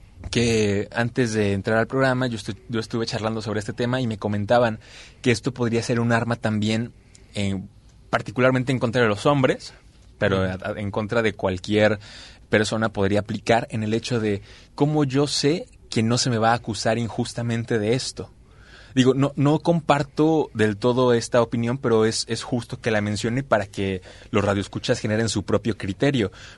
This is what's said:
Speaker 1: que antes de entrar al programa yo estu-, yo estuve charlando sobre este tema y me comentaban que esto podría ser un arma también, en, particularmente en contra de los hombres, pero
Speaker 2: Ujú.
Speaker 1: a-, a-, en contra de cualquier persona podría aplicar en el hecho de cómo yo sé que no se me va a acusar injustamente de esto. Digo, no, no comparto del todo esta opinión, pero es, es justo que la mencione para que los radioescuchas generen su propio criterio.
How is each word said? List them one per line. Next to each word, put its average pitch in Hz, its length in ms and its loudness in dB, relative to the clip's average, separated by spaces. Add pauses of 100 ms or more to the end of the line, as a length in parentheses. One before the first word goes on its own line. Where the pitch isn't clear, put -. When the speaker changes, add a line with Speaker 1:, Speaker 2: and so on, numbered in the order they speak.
(300)
Speaker 1:
que 110 640 2
antes 120 380 0
de 104 220 2
entrar 110 240 0
al 113 80 2
programa 131 400 0
yo 117 100 -4
estu-, 104 200 -8 (120)
yo 113 100 -2
estuve 113 280 -4
charlando 110 360 -4
sobre 104 180 -2
este 101 120 -8
tema 123 280 -2
y 127 60 -2
me 110 120 -4
comentaban 110 600 2 (440)
que 127 80 4
esto 120 220 0
podría 117 300 0
ser 120 160 0
un 117 140 2
arma 117 240 2
también, 110 560 -2 (420)
en, 98 340 -4 (420)
particularmente 123 600 2
en 127 80 0
contra 123 240 2
de 113 60 4
los 101 180 0
hombres, 147 460 2 (460)
pero 98 240 2
Speaker 2:
Ujú. - 20 2
Speaker 1:
a-, 92 260 -6
a-, - 100 -8
en 101 100 -4
contra 110 320 -2
de 110 100 2
cualquier 104 640 2 (520)
persona 110 400 2
podría 101 300 0
aplicar 113 500 0
en 110 120 -4
el 107 120 -2
hecho 117 260 -2
de 104 220 -2 (320)
cómo 151 300 2
yo 139 220 0
sé 143 400 -2 (220)
que 120 140 0
no 117 160 2
se 131 120 0
me 117 80 0
va 113 140 4
a 120 40 4
acusar 113 420 -2
injustamente 117 800 -4
de 107 160 2
esto. - 360 -8 (640)
Digo, 127 200 2
no, 139 220 0
no 147 240 2
comparto 156 920 2
del 107 240 2
todo 123 380 2
esta 117 280 2
opinión, 117 360 -2
pero 117 280 4
es, 113 220 -2
es 113 140 -6
justo - 380 -6
que 120 100 -2
la 107 100 0
mencione 110 440 -2
para 107 220 2
que 95 360 -4 (300)
los 101 120 2
radioescuchas 101 540 -2
generen 110 300 0
su 101 160 -2
propio 104 340 -2
criterio. 110 540 0 (240)